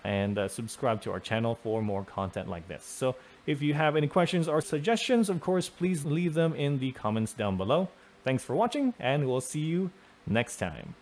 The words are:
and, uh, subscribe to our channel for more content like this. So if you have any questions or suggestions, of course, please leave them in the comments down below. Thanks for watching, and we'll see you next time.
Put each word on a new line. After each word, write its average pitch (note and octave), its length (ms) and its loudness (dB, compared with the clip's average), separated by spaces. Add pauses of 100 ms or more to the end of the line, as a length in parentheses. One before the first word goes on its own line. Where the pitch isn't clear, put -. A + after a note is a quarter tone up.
and, G2+ 340 0
uh, G2+ 100 0
subscribe A2+ 540 -2
to G#2+ 100 -6
our F#2 80 -4
channel A2+ 360 -2
for A2 260 -2
more G2+ 220 -2
content G2 440 -4
like F2 200 -8
this. D#2+ 160 -12
So - 320 -2 (320)
if D3 140 0
you D3 120 2
have D3+ 220 2
any D3+ 120 2
questions E3+ 400 2
or D#3 140 2
suggestions, A3 680 2
of F3+ 120 0
course, F#3 260 0
please E3+ 380 -2
leave D#3+ 300 0
them E3 180 4
in C#3+ 240 0
the C3 140 -2
comments A2 420 0
down G2+ 240 0
below. C#3 320 2 (340)
Thanks C3 200 0
for B2+ 120 -4
watching, B3 440 2
and C#3 280 2
we'll B2+ 140 2
see D3+ 200 -4
you F3 280 0 (380)
next A#2 300 0
time. D#2+ 440 -6